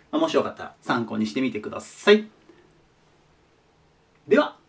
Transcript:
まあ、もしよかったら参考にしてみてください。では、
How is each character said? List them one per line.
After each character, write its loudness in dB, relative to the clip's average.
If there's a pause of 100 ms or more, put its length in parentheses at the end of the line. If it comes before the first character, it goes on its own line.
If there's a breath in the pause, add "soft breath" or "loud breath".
(120)
ま -2
あ、 0
も 2
し -4
よ 2
か -8
っ -14
た -14
ら -14
参 -2
考 -6
に 0
し -10
て -2
み 0
て -8
く -10
だ -10
さ 2
い。 4 (2000 soft breath)
で 4
は、 0 (140)